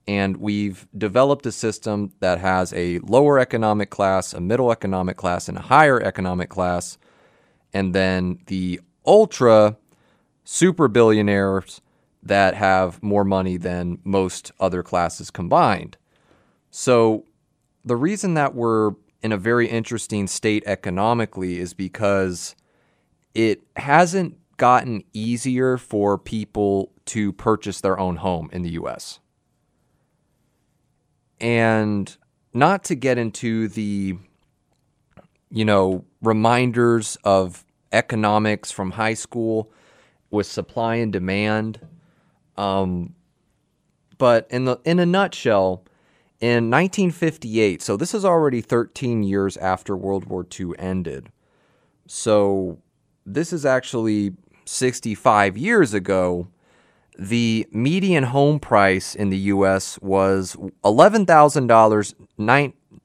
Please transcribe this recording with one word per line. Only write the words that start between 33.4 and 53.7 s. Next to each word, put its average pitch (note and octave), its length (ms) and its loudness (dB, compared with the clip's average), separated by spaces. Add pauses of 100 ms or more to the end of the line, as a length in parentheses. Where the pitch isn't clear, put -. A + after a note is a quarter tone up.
the, G2+ 480 -6 (1300)
you A2 160 -2
know, F#2+ 400 2 (160)
reminders A#2 1000 2
of F#2+ 420 2 (260)
economics G#2+ 800 0
from F#2 220 -8
high A2 240 -4
school A2+ 560 -6 (580)
with G#2 160 -2
supply A2+ 520 -4
and A2+ 140 -2
demand, G#2+ 680 -2 (800)
um, F#2+ 580 -4 (1040)
but A#2+ 320 4
in B2+ 140 -2
the, B2 200 -2
in F3 140 2
a F3 60 2
nutshell, A2 800 0 (580)
in A#2 280 0
nineteen F3+ 420 0
fifty-eight, A2 720 -2
so G#2+ 140 -4
this D3+ 180 -4
is G3+ 120 -2
already D3+ 360 2
thirteen A#2+ 600 -2
years G2 340 -2
after F#2 380 -4
World G2 300 -4
War F#2 180 -8
Two F2 320 -10
ended. E2+ 560 -8 (760)
So G2 720 0 (460)
this C#3+ 280 -6
is D3 120 -4
actually A2+ 680 -2 (320)